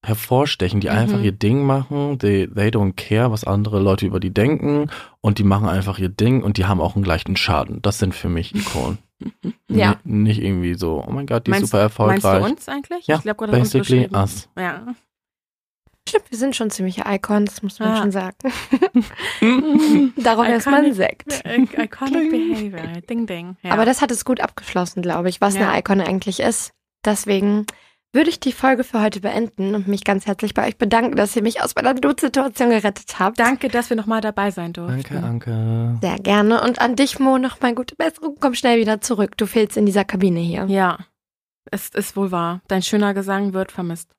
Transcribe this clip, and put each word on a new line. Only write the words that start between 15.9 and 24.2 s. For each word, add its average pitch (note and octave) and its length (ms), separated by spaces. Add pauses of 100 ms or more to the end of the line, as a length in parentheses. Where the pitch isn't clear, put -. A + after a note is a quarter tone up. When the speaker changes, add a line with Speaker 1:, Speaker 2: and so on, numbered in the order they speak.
Speaker 3:
Stimmt, - 240
wir A#3+ 60
sind B3+ 180
schon A3 160
ziemliche F#3 340
Icons, G#3 560
muss G3 180
man A3 100
Speaker 2:
Ja. A3 80
Speaker 3:
schon G#3 140
sagen. F#3 260
<laughs> - 680 (380)
Darum C#4+ 720
Speaker 2:
Iconic A#3 340
Speaker 3:
erstmal C#4 360
ein C#4+ 80
Sekt. A#3+ 500
Speaker 2:
Be-, A#3+ 400
Iconic C4+ 460
Speaker 1:
Kling. D#4+ 420
Speaker 2:
Behavior. E3 380
Ding, A#3 180
ding. F3+ 340
Ja. F3+ 120
Speaker 3:
Aber A3 120
das B3+ 160
hat C#4 100
es A3+ 140